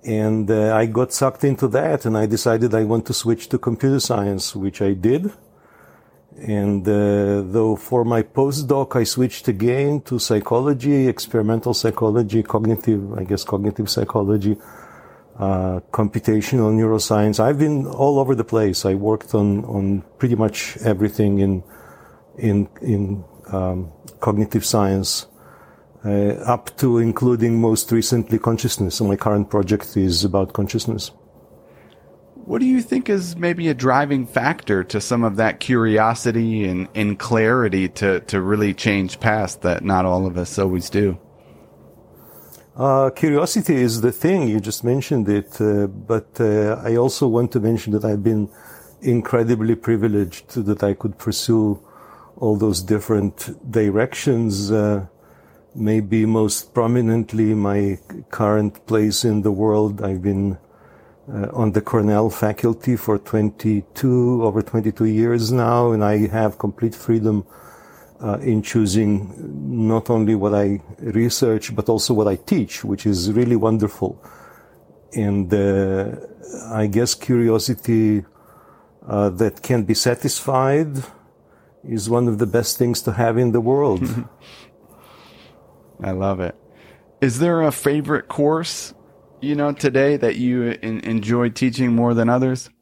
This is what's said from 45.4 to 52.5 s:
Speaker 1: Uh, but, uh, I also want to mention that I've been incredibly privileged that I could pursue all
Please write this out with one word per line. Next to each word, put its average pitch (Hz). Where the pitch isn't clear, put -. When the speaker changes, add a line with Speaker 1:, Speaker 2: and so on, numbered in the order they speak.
Speaker 1:
Uh, 104
but, 98
uh, 107
I 113
also 127
want 120
to 123
mention 110
that 107
I've 104
been 107
incredibly 117
privileged 104
that 104
I 98
could 98
pursue 107
all 107